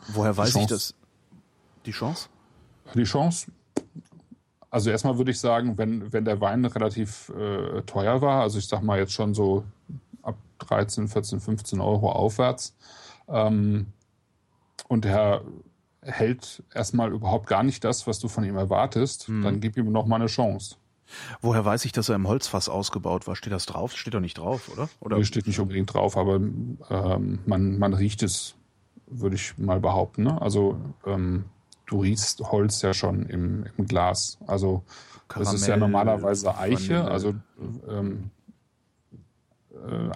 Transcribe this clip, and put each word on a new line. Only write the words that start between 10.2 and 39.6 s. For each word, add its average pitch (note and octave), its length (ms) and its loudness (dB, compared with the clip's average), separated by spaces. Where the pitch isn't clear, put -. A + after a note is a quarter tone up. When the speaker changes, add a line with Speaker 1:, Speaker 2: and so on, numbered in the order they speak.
Speaker 2:
ab G#2+ 140 -6
dreizehn, G#2 500 -2
vierzehn, G2+ 320 -2
fünfzehn G#2 400 -4
Euro G#2 320 2
aufwärts, B2 640 0
ähm, G#2 580 2
und A2+ 160 2
der G2+ 380 4
hält B2+ 600 -2
erstmal A2+ 380 0
überhaupt A2 340 0
gar G2+ 160 2
nicht C3 220 0
das, A#2 220 0
was A2 120 -2
du A#2 100 -6
von G#2+ 160 0
ihm G2 120 -2
erwartest, G2 720 0
Speaker 1:
Mhm. A2 140 -2
Speaker 2:
dann G2+ 180 0
gib A2 160 -2
ihm A2 160 0
noch A2 140 2
mal A2+ 100 4
eine A2+ 100 2
Chance. A2 500 -2
Speaker 1:
Woher A2+ 240 4
weiß G#2+ 220 2
ich, A2+ 60 -2
dass A2 160 0
er A2 60 2
im G2 140 2
Holzfass G#2+ 400 0
ausgebaut F#2 580 -2
war? G2 100 -6
Steht G#2 160 -8
das F2+ 140 -4
drauf? F#2 300 -6
Steht G#2+ 180 -8
doch G2+ 60 0
nicht F2+ 180 -4
drauf, F#2 340 -4
oder? C#3+ 160 -6
Oder? G#2 180 0
Speaker 2:
Nee, G#2+ 60 4
steht G#2 220 -2
nicht G2+ 140 0
unbedingt F#2+ 320 -2
drauf, G2 240 2
aber, G2 200 4
ähm, G2 1120 -2
man, G2 320 2
man G2+ 160 2
riecht G2+ 280 2
es, - 320 -2
würde G2+ 280 -2
ich - 240 -8
mal F#2+ 220 2
behaupten, F#2+ 420 0
ne? D#3 180 2
Also, G2+ 360 2
ähm, F#2 420 -2
du G2 160 0
riechst G#2 380 0
Holz G#2 420 0
ja F#2+ 120 2
schon F#2+ 320 -2
im, F#2 400 -4
im G2+ 100 0
Glas. F#2 600 0
Also, F#2+ 380 0
das G#2+ 240 -2
ist G2+ 140 0
ja A#2 80 4
Speaker 1:
Karamell, G#2+ 160 6
Speaker 2:
normalerweise G2 640 2
Eiche, B2+ 380 0
Speaker 1:
Vanille. E3+ 160 2
Speaker 2:
also, G2 240 0
ähm, G#2 420 -4